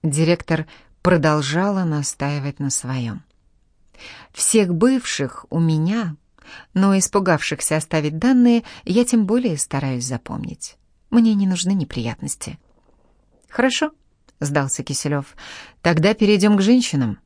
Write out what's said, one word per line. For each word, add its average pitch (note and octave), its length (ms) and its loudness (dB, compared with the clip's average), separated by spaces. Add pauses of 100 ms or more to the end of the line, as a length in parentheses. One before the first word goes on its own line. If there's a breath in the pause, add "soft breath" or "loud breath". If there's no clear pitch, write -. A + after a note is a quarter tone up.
Директор D#3+ 640 0 (360 soft breath)
продолжала E3 800 2
настаивать C#3+ 760 -4
на C#3 100 -2
своём. B2 540 -6 (1080 loud breath)
«Всех G3 420 2
бывших A#3+ 760 -2
у E3 100 -2
меня, E3 560 0 (580 loud breath)
но G3 240 4
испугавшихся F3+ 800 0
оставить D#3 400 -2
данные, A#3+ 460 4 (220 loud breath)
я A#3+ 200 2
тем A3+ 200 2
более G#3+ 320 0
стараюсь C3 480 -4
запомнить. - 720 -10 (340)
Мне A3+ 240 4
не G3 100 2
нужны F3+ 280 0
неприятности». - 840 -6 (920)
«Хорошо», C4 420 -2 (480)
сдался C#3+ 440 -2
Киселёв. C#3+ 520 -6 (460 loud breath)
«Тогда E3+ 320 2
перейдём G#3 440 4
к G3 40 2
женщинам». F#3+ 640 2